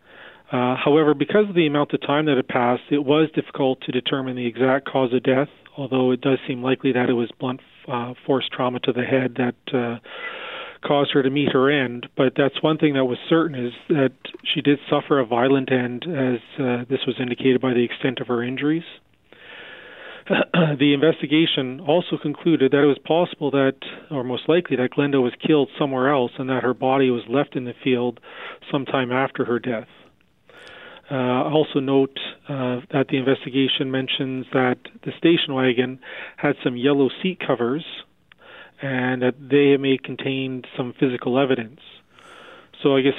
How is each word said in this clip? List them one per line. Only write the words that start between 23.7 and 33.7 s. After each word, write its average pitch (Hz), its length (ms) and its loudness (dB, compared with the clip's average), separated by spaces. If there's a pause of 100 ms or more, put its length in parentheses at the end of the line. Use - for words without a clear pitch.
or 131 120 -6
most 123 240 -6
likely, 160 300 2
that 127 140 0
Glenda 143 300 0
was 123 120 0 (120)
killed 147 240 4 (100)
somewhere 135 340 0
else 123 240 0
and 131 120 -6
that 127 120 0
her 123 140 0
body 131 340 2
was 120 180 -2
left 139 280 -2
in 127 100 -6
the 120 80 -10 (100)
field 123 360 0 (520)
sometime 127 400 -2
after 127 340 -2
her 120 120 -2
death. 113 300 -6 (1200)
Uh, 131 400 0
also 147 300 2
note, 135 400 2 (280)
uh, 127 340 -4 (100)
that 135 180 0
the 143 80 0
investigation 131 720 0